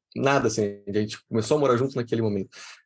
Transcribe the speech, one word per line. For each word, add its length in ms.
nada, 320
assim, 400
a 60
gente 340
começou 300
a 20
morar 180
junto 180
naquele 260
momento. 280